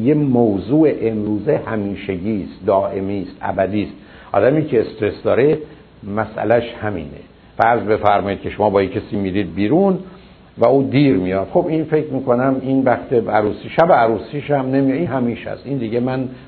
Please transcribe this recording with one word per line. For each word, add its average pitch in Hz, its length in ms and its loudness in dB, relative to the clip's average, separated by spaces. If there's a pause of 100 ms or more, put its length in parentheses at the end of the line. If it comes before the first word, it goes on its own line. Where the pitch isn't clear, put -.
یه 139 100 4
موضوع 123 760 2 (120)
امروزه 107 640 -2
همیشگی 98 840 -4
است، - 160 -12
دائمی 98 560 0
است، 90 200 -12
ابدی 101 420 -2
است؟ - 100 -8 (380)
آدمی 135 340 4
که 127 160 2
استرس - 420 -4
داره 120 340 2 (580)
مسئلهش 110 680 0
همینه. 95 260 -6 (500)
فرض 117 220 4
بفرمایید 101 640 0
که 92 80 -6
شما 104 200 2
با 98 140 4
یک 95 100 -4
کسی 107 220 -6
میرید 95 400 -2
بیرون 160 440 2 (580)
و 110 80 2
او 135 180 4
دیر 131 320 4
میاد. 95 380 -2
خب 175 160 2
این 160 140 0
فکر 156 240 -2
می‌کنم 131 540 0
این 135 220 0
وقت 120 300 0
عروسی، 104 560 0
شب 165 220 4
عروسیش 123 600 2
هم 135 140 0
نمیاد، 135 320 2
این 175 100 -2
همیشه 120 420 -4
است. 101 160 -10
این 135 120 -6
دیگه 113 220 -2
من 127 280 -2 (200)